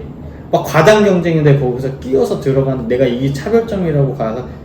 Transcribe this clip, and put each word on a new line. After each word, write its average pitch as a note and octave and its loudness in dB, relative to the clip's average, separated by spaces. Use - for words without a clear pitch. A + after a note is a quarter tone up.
막 - 0
과당 G#3 4
경쟁인데 E3 4
거기서 B2+ -4
끼어서 G#3+ 0
들어가는, C3 -2
내가 B2 2
이게 B2+ -2
차별점이라고 F3 0
가서 A#2 -6